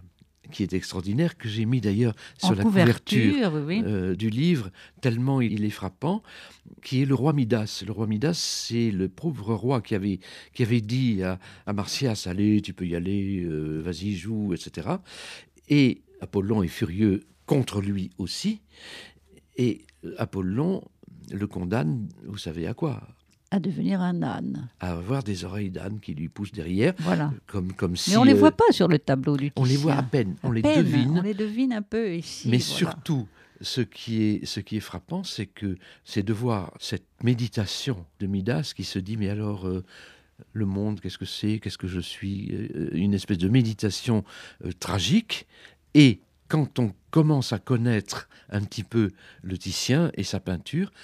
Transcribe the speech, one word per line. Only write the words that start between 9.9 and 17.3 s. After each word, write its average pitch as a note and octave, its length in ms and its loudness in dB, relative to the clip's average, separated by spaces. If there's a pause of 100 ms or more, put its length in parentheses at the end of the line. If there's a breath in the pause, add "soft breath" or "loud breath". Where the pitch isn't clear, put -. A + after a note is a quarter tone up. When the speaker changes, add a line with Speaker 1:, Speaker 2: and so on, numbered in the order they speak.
Speaker 1:
avait, G2 260 -2 (320 loud breath)
qui - 100 -2
avait A#2 200 2
dit A#2 400 0
à, F#2 160 -2 (260 loud breath)
à G#2 80 -4
Marsyas : « G#2 540 -2
Allez, G2+ 340 2
tu G2 140 -6
peux F#2 120 -6
y E2+ 80 -2
aller, G2 480 -2
euh, D#2 380 -4
vas-y, F2+ 340 -4
joue, G2+ 380 -4
et D#2+ 60 -2
cetera. » - 440 -6 (680 loud breath)
Et C#3 320 4 (180)
Apollon G2+ 420 0
est E2+ 60 2
furieux G2 560 2 (220)